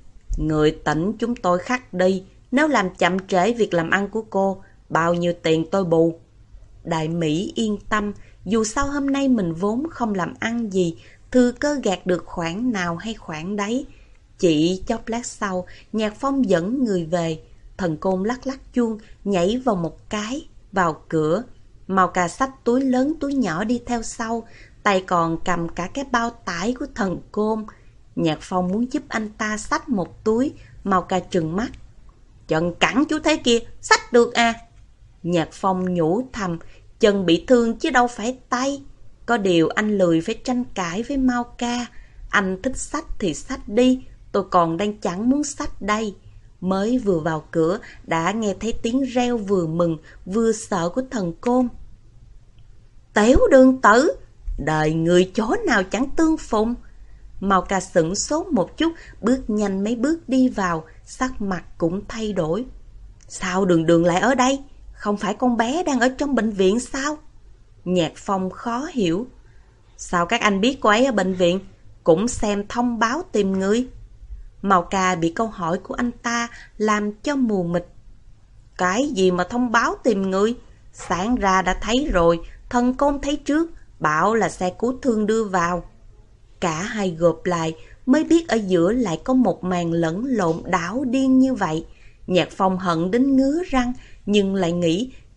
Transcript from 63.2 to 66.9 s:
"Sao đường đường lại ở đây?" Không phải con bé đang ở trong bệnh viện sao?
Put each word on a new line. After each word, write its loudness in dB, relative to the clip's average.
"Sao -2
đường 4
đường 6
lại 4
ở 2
đây?" 2
Không -4
phải -4
con 0
bé 0
đang 0
ở 4
trong -2
bệnh 0
viện 2
sao? -4